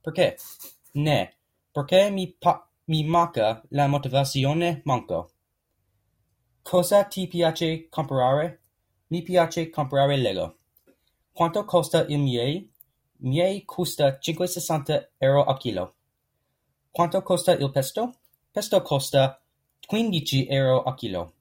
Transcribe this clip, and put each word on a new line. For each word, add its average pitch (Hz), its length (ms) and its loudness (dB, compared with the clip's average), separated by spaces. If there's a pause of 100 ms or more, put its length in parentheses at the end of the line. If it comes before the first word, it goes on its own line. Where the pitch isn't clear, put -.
Perché? 156 360 0 (560)
Ne, 143 460 0 (340)
perché 185 360 2
mi 190 240 -4
pa-, - 380 0 (140)
mi 160 180 0
manca 151 580 2 (100)
la 143 180 2
motivazione, 139 960 0
manco. 92 480 -4 (1300)
Cosa 185 420 4
ti 190 220 -6
piace 165 640 -2
comprare? 139 760 -2 (460)
Mi 165 140 -4
piace 170 480 0
comprare 139 460 0
Lego. 95 420 -2 (760)
Quanto 170 320 -2
costa 170 420 0
il 147 140 -2
miei? 139 520 -2 (500)
Miei 175 420 0
costa 147 560 -2
cinque 175 260 -4
sessanta 156 720 -4
euro 139 240 4
a 135 140 0
chilo. 92 400 -6 (960)
Quanto 175 300 0
costa 175 300 2
il 139 200 2
pesto? 214 480 -4 (320)
Pesto 208 300 0
costa 135 600 0 (420)
quindici 170 600 0
euro 131 380 2
a 127 100 -4
chilo. 90 460 -8